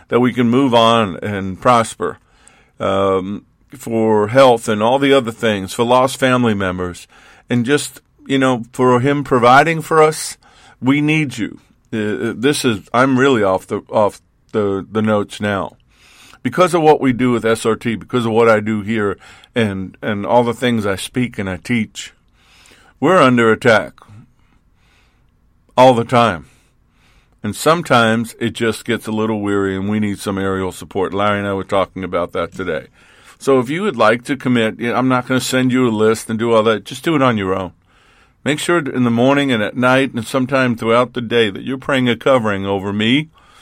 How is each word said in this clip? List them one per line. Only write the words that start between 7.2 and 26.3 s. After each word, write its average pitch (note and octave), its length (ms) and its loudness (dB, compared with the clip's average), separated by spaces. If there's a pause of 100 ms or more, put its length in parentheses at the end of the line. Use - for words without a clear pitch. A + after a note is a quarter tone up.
and A#2+ 160 -2
just, - 380 -4 (240)
you C3+ 100 -2
know, C3 340 0
for B2+ 300 2
him C#3+ 240 -2
providing C#3 560 4
for D#3 220 2
us, - 340 -2 (420)
we C#3 220 0
need D3+ 380 -2
you. - 200 -8 (320)
Uh, G#2+ 460 -4
this C#3 300 0
is, G#2 260 -2
I'm B2+ 260 2
really B2+ 240 4
off F#2+ 240 0
the, G#2 120 -6 (100)
off G#2 320 0 (320)
the, G2 400 -2
the A2 80 -2
notes G#2+ 400 -2
now. G2+ 380 -6 (640)
Because F3 320 0
of E3+ 80 2
what D3+ 180 6
we C3 140 0
do B2 160 0
with A2+ 160 0
S A2+ 180 0
R A2+ 100 2
T, A2+ 200 -4
because A#2 320 -4
of A2+ 60 -2
what A#2 140 4
I A2 140 4
do G#2+ 220 -4
here G#2 340 -4 (380)
and, G2 480 -4
and G2+ 240 -6
all A#2+ 180 4
the A#2 80 -2
things A#2 320 -2
I G2 120 -2
speak A#2+ 420 -6
and G2 100 -6
I F#2 80 -8
teach, - 560 -6 (880)
we're E3+ 220 4
under A#2+ 280 4
attack G#2 500 2 (1800)
all B2+ 160 8
the A#2 100 0
time. A2+ 400 0 (1000)